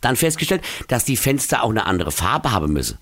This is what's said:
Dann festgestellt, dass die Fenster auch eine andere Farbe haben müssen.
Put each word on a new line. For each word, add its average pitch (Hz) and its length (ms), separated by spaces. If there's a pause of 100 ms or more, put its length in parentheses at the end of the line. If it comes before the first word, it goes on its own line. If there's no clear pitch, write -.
Dann 127 140
festgestellt, 160 440 (280)
dass 123 180
die 131 100
Fenster 139 460
auch 113 80
eine 110 160
andere 85 260
Farbe 120 400
haben 76 220
müssen. 69 280